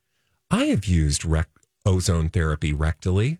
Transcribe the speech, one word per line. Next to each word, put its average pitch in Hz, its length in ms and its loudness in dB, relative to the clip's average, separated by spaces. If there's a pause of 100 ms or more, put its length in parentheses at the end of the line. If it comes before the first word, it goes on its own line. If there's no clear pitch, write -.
(500)
"I 233 160 2
have 208 200 0
used 78 400 0
rec-, 80 240 -2 (340)
ozone 87 460 0
therapy 78 420 -2
rectally." 95 680 -2